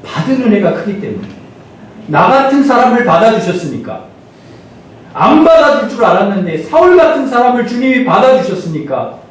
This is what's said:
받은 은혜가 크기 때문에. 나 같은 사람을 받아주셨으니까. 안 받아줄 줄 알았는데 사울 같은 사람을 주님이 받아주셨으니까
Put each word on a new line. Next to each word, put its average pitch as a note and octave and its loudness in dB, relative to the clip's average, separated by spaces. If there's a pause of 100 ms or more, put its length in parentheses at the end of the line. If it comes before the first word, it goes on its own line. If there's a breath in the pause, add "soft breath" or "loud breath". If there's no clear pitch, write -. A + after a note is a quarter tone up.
받은 B3+ -4
은혜가 G3+ 0
크기 G3 -8
때문에. - -10 (800)
나 D#3+ 0
같은 C4+ 2
사람을 A#3+ 2
받아주셨으니까. F3 -2 (1080 loud breath)
안 D#4 2
받아줄 D4+ 4
줄 A#3 -2
알았는데 F3+ -2
사울 F4 4
같은 C#4+ 2
사람을 B3 0
주님이 B3+ -2
받아주셨으니까 E3 -2 (160)